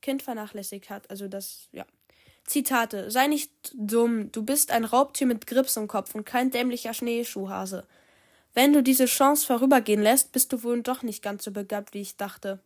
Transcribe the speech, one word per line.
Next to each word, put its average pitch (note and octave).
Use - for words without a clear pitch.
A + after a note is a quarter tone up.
Kind C4+
vernachlässigt G#3
hat. G3+
Also G3
das, G3
ja. -
Zitate. A#3
„Sei B3+
nicht D4
dumm, A3+
du A3
bist C#4
ein A3+
Raubtier C4+
mit A#3+
Grips C4
im G#3+
Kopf -
und G#3+
kein B3+
dämlicher B3
Schneeschuhhase. F#3+
Wenn C4+
du D4
diese B3+
Chance C#4
vorübergehen A#3
lässt, A#3
bist -
du A#3+
wohl A#3+
doch B3+
nicht A3+
ganz G3+
so G#3+
begabt, F#3+
wie -
ich -
dachte.“ G3